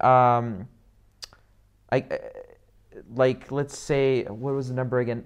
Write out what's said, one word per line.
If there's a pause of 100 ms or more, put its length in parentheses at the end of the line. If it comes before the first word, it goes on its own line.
um, (1200)
I, (100)
uh, (960)
like,
let's
say,
what
was
the
number
again?